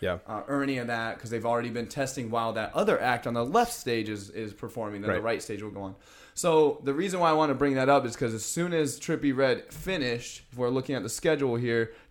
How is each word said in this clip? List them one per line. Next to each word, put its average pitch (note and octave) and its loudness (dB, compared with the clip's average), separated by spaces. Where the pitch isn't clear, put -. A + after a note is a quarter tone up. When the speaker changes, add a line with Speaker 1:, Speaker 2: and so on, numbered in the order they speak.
Speaker 1:
Yeah. F2+ 0
Speaker 2:
uh, G#2+ -6
or C#3 -2
any C3+ -2
of A#2+ -4
that, A2+ -4
'cause A2+ -12
they've A2+ -4
already A#2 0
been A#2 -4
testing C3 -6
while A2+ 0
that A2 -4
other F#3+ 4
act A#2+ 0
on A#2 -2
the A#2+ 0
left A3+ 4
stage A2+ -2
is, G2+ -8
is G#2+ -8
performing, G#2+ -8
then G#2 -2
the F#2+ 2
Speaker 1:
Right. G#2 0
Speaker 2:
right A2+ 0
stage G#2 -8
will G#2 -10
go G2 -10
on. F#2+ -10
So D#3 4
the C#3 0
reason F3+ 0
why E3 4
I D#3 6
wanna D#3 4
bring C3+ 2
that C3 4
up C3+ 6
is A2+ -6
'cause A2+ -2
as A2 -6
soon F3 -2
as D3+ 0
Trippie C#3+ 0
Redd C3 2
finished, C3 -4
if B2 -12
we're B2 2
looking C3 0
at A2 -2
the - -4
schedule C#3 2
here, A#2 0